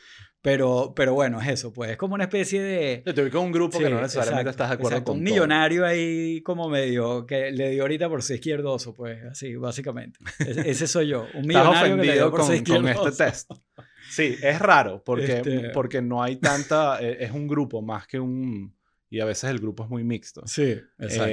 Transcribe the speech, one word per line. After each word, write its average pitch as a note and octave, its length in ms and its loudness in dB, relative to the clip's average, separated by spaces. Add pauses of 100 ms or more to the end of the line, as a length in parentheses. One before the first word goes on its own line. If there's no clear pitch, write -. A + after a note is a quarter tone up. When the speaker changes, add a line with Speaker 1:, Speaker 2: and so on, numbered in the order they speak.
(400)
Speaker 1:
pero, C3 540 2
pero C3 200 2
bueno, B2+ 280 0
es B2+ 60 -4
eso, B2 260 -4
pues, A#2 180 -6
es A2+ 60 -6
como F#3+ 180 -4
una G3+ 100 0
especie G3 360 -2
de E3+ 360 -2
Speaker 2:
Te D3 240 -2
ubico C3+ 180 2
en F3+ 60 2
un F3 80 -2
grupo E3+ 260 0
que D#3 60 2
Speaker 1:
Sí, C3+ 60 4
Speaker 2:
no A#2+ 100 0
necesariamente B2+ 480 0
Speaker 1:
exacto, - 20 -4
Speaker 2:
estás B2+ 180 -2
de C3+ 60 0
acuerdo A#2+ 220 0
Speaker 1:
exacto, B2 160 -4
Speaker 2:
con D3 60 -2
Speaker 1:
un E3 60 -2
Speaker 2:
todo. G#3+ 80 2
Speaker 1:
millonario D#3+ 520 4
ahí E3 580 -2
como E3+ 260 -4
medio B2 560 0
que C3+ 260 -4
le C3+ 200 -2
dio C3+ 120 0
ahorita D#3 260 0
por D3+ 120 -2
ser C3+ 140 -4
izquierdoso, C3+ 580 -4
pues, A2+ 300 -12
así, B2 320 -12
básicamente. B2 640 -8 (200)
Ese, C#3+ 300 -2
ese D3 180 0
soy D#3+ 200 0
yo, C3+ 140 -2
un A2+ 40 -8
Speaker 2:
<laughs> - 140 -18
Estás C3+ 80 -4
Speaker 1:
millonario E3 480 6
que - 80 4
le C#3+ 100 4
dio C#3+ 140 6
Speaker 2:
ofendido D#3 40 4
Speaker 1:
por E3 120 2
ser C3+ 140 4
Speaker 2:
con, A#2 180 2
con B2+ 140 4
este E3+ 200 2
Speaker 1:
izquierdoso. C3+ 80 -4
Speaker 2:
test. C3+ 340 0 (600)
Sí, C3+ 320 0
es D3 160 4
raro, B2+ 440 6
porque, B2+ 340 0
Speaker 1:
Este B2 320 -2
Speaker 2:
porque B2 340 -2
no A#2+ 180 -2
hay B2+ 140 -2
tanta, C#3+ 640 0
eh, A#2+ 200 -4
es A2+ 100 -6
un D3 160 -6
grupo C#3+ 340 -2
más G#2+ 240 -8
que C3+ 140 -8
un, B2+ 560 -6 (340)
y G#2+ 120 -4
a A2 40 0
veces A2 240 -4
el B2+ 100 -4
grupo G#2+ 260 -6
es A2 40 -12
muy A#2+ 140 -6
mixto. - 420 -6
Speaker 1:
Sí, B2+ 300 0 (240)
exacto. A2 340 -4